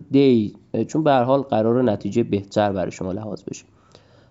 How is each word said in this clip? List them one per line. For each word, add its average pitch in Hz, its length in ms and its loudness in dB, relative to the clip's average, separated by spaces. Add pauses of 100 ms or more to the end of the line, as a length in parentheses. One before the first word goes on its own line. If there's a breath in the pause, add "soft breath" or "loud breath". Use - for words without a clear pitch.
(120)
دی، 131 440 4 (180)
اه، 113 100 -2
چون 156 200 -4
به 151 80 2
هر 127 120 4
حال 135 180 2
قراره 113 400 0
نتیجه 104 420 0
بهتر 104 480 -2
برای 95 200 -4
شما 90 200 -8
لحاظ 104 320 -10
بشه، - 220 -14 (640 soft breath)